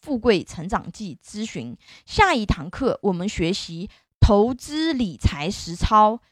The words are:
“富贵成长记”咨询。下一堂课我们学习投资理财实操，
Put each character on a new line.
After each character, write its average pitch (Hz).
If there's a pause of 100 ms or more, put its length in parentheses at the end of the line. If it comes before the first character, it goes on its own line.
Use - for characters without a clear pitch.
“富 277
贵 214
成 -
长 202
记” 175
咨 208
询。 - (300)
下 381
一 220
堂 170
课 -
我 196
们 175
学 175
习 170 (280)
投 220
资 311
理 196
财 147
实 175
操， 214